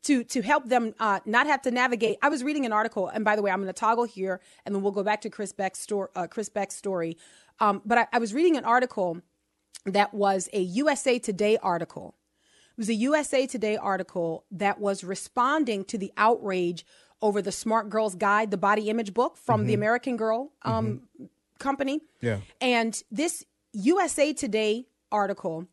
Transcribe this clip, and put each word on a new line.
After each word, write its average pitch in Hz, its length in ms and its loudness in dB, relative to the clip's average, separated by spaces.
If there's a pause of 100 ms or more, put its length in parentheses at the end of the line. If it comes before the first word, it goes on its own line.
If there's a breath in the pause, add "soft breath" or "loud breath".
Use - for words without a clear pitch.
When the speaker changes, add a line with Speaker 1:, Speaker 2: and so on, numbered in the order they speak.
Speaker 1:
to, 262 220 2
to 247 180 -4
help 269 260 2
them, 233 300 2
uh, 208 260 0
not 233 220 4
have 285 160 0
to 254 80 0
navigate. 240 500 0
I 277 80 4
was 285 160 -2
reading 294 220 -2
an 220 80 -2
article, 214 340 0
and 220 160 -4
by 214 120 2
the 214 60 -2
way, 202 80 0
I'm 185 100 0
gonna 190 120 -6
toggle 226 320 2
here, 190 360 -6 (260 soft breath)
and 202 80 -4
then 196 80 0
we'll 196 100 0
go 196 120 -2
back 208 180 0
to 214 80 -6
Chris - 220 -8
Beck's 190 260 -4
stor-, 196 360 -4
uh, 175 120 -4
Chris 202 240 -8
Beck's 196 240 -4
story. 170 420 -4 (440 soft breath)
Um, 202 260 2
but 233 100 4
I, 226 160 4
I 247 60 2
was 220 160 -2
reading 330 240 4
an - 80 -6
article 220 560 0 (640)
that 202 260 2
was 196 400 0
a 214 80 -2
U 185 300 0
S 277 160 -2
A 247 140 2
Today 208 380 0
article. - 580 -4 (560 soft breath)
It - 60 -18
was 214 120 -4
a 233 40 2
U 247 200 2
S 302 180 0
A 269 140 4
Today 214 300 -2
article 185 720 -4
that 196 300 -2
was 196 240 -2
responding 240 800 0
to - 120 -8
the 190 220 -6
outrage 190 680 2 (380 soft breath)
over 208 180 2
the 196 120 -4
Smart 220 360 -2
Girl's 214 280 -2
Guide, 208 340 2
the 196 80 -2
body 208 320 2
image 220 240 -2
book 247 240 0
from 214 280 2
the - 80 2
Speaker 2:
Mm-hmm. 202 60 0
Speaker 1:
American 240 380 0
Girl, 226 340 -2 (100)
um, 220 220 0 (340)
Speaker 2:
Mm-hmm. 262 60 -16 (340)
Speaker 1:
company. 277 440 -2 (180)
Speaker 2:
Yeah. 110 200 0 (200 loud breath)
Speaker 1:
And 233 500 0
this 285 340 -4 (280)
U 254 280 2
S 339 180 0
A 302 160 2
Today 214 520 0 (240)
article 190 640 -2